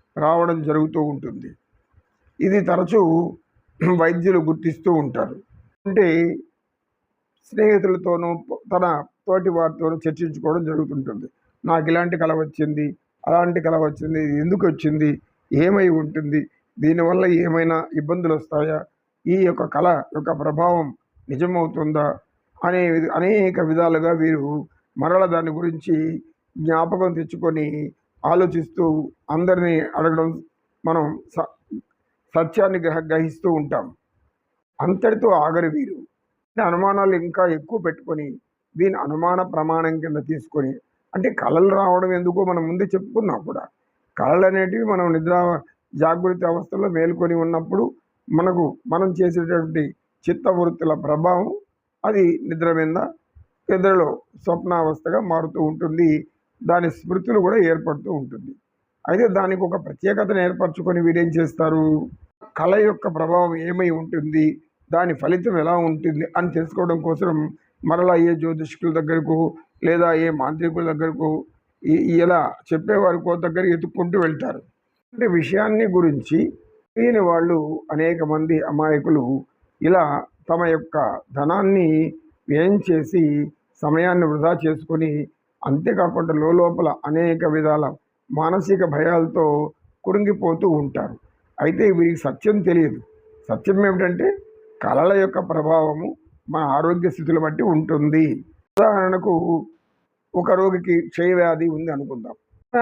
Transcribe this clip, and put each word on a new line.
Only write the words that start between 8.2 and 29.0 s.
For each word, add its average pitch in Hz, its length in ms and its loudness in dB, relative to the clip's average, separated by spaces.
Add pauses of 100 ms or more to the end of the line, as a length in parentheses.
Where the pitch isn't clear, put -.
తన 170 280 0 (240)
తోటి 185 220 0
వారితోనూ 160 500 -2 (100)
చర్చించుకోవడం 160 560 -4
జరుగుతుంటుంది. 139 640 -6 (380)
"నాకు 160 220 0
ఇలాంటి 175 300 0
కళ 160 160 0
వచ్చింది, 151 640 -4 (300)
అలాంటి 175 340 2
కళ 160 160 0
వచ్చింది, 156 460 -2
ఇది 147 160 -2
ఎందుకు 175 280 0
వచ్చింది, 151 540 0 (320)
ఏమై 185 360 4
ఉంటుంది, 151 600 -2 (300)
దీనివల్ల 170 460 2
ఏమైనా 165 680 2
ఇబ్బందులు 160 400 -2
వస్తాయా, 156 500 -4 (440)
ఈ 185 180 2
యొక్క 165 200 0
కళ 160 380 0 (120)
యొక్క 151 160 -4
ప్రభావం 160 640 0 (340)
నిజమవుతుందా" 156 880 -2 (480)
అనే 180 260 2
విధ-, 165 200 0
అనేక 185 480 0
విధాలుగా 165 520 2
వీరు 151 560 -2 (300)
మరల 180 280 2
దాని 165 260 0
గురించి 160 720 -4 (340)
జ్ఞాపకం 170 560 0
తెచ్చుకొని 156 800 -4 (340)
ఆలోచిస్తూ 165 840 0 (200)